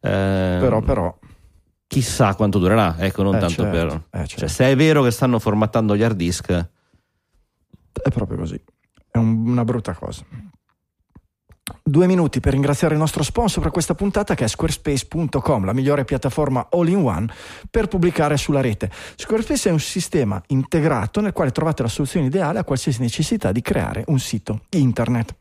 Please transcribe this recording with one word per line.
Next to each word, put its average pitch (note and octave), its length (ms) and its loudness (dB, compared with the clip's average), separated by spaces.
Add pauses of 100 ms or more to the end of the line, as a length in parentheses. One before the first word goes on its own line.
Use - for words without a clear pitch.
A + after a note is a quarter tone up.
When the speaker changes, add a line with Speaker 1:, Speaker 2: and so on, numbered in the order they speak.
Speaker 1:
Ehm, F#2+ 580 0
Speaker 2:
Però, A2+ 220 2
però. F#2 360 -2 (680)
Speaker 1:
chissà A2+ 480 2
quanto G2+ 240 2
durerà, F#2 400 4
ecco, F#2+ 240 -2
non G2 140 2
Speaker 2:
Eh, - 20 2
Speaker 1:
tanto E2+ 240 0
Speaker 2:
certo, - 80 0
Speaker 1:
per, E2 160 0 (360)
Speaker 2:
eh, - 40 -6
certo. - 140 -12
Speaker 1:
cioè, - 100 -2
se B2+ 160 2
è C3+ 100 4
vero D3+ 260 4
che B2 80 4
stanno B2 280 2
formattando G#2+ 580 2
gli G#2 60 2
hard A2 160 2
disk. F2 280 -2 (1600)
Speaker 2:
È - 80 0
proprio - 260 -2
così. - 240 -6 (500)
È - 60 -2
un, A2+ 320 2
una B2 160 2
brutta A2 300 -2
cosa. - 280 -10 (1600)
Due D#3 240 4
minuti F3+ 340 2
per C#3 120 2
ringraziare C#3 420 2
il D3+ 60 2
nostro D#3 220 0
sponsor G3+ 400 0
per D#3 100 0
questa F3 220 -2
puntata, G3+ 400 0
che C3 100 -2
è G#2+ 40 0
squarespace C#3+ 580 -2
punto D3+ 340 -2
com, A2+ 240 0
la F#2+ 80 0
migliore C3+ 320 0
piattaforma C3+ 680 -2
all-in-one E3 580 2 (420)
per A3 180 2
pubblicare E3 480 2
sulla C#3 240 0
rete. A2 300 -2 (260)
Squarespace A3+ 540 -2
è - 20 2
un D#3 80 2
sistema B2 680 -2
integrato C3+ 720 0
nel G3+ 120 -2
quale C#3+ 200 -2
trovate D3+ 300 -2
la A#2 60 0
soluzione C#3+ 380 -2
ideale E3 320 0
a F#3 60 -2
qualsiasi C3 360 -2
necessità C3 520 -2
di A#2 100 -2
creare - 460 -2
un D3 100 2
sito G#2+ 520 -4
internet. A#2+ 720 0